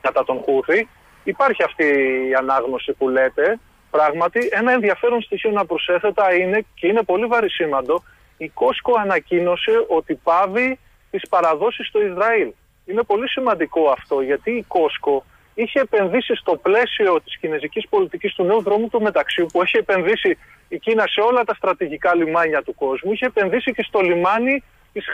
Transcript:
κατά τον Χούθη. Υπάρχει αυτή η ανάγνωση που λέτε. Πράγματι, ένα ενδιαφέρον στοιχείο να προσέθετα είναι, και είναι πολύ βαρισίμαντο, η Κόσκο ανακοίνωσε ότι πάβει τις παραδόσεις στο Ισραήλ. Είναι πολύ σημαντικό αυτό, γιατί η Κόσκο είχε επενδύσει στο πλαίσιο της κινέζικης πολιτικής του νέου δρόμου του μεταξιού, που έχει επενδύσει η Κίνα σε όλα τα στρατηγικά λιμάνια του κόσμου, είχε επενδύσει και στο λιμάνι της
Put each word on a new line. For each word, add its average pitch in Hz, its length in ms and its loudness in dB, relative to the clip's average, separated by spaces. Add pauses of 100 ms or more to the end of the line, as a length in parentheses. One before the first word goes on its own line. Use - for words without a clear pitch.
κατά 131 240 0
τον 131 200 -4
Χούθη. 151 440 0 (360)
Υπάρχει 233 380 0
αυτή 160 220 -2 (460)
η 131 80 0
ανάγνωση 131 540 -2
που 135 160 -2
λέτε. 131 500 2 (320)
Πράγματι, 170 640 0
ένα 240 200 0
ενδιαφέρον 233 500 0
στοιχείο 214 280 -4
να 208 160 0
προσέθετα 185 680 0
είναι, 185 300 0 (100)
και - 120 -4
είναι 220 160 2
πολύ 196 240 0
βαρισίμαντο, 170 760 -2 (360)
η 160 100 -12
Κόσκο 247 440 0 (120)
ανακοίνωσε 175 680 0 (160)
ότι 160 340 0
πάβει 202 560 0 (320)
τις 196 180 -6
παραδόσεις 175 580 0
στο - 140 -2
Ισραήλ. 196 500 0 (340)
Είναι 208 180 -2
πολύ 220 260 0
σημαντικό 196 600 -2
αυτό, 135 300 -2
γιατί 139 300 -2
η 220 180 -4
Κόσκο 143 560 0 (300)
είχε 226 260 -2
επενδύσει 226 540 0
στο - 220 -2
πλαίσιο 202 680 2
της - 140 -14
κινέζικης 156 500 -6
πολιτικής 190 460 -2
του 190 100 -2
νέου 202 180 2
δρόμου 208 260 0
του 233 140 0
μεταξιού, 175 500 0
που 170 100 2
έχει - 140 0
επενδύσει 190 640 0 (300)
η 165 100 -8
Κίνα 220 280 0
σε - 140 -2
όλα 240 240 2
τα 214 100 -2
στρατηγικά 175 600 -2
λιμάνια 160 480 0
του - 120 -10
κόσμου, 135 380 -2
είχε 226 140 -2
επενδύσει 226 460 0
και 226 160 -4
στο 208 120 0
λιμάνι 202 600 0 (300)
της 208 220 -10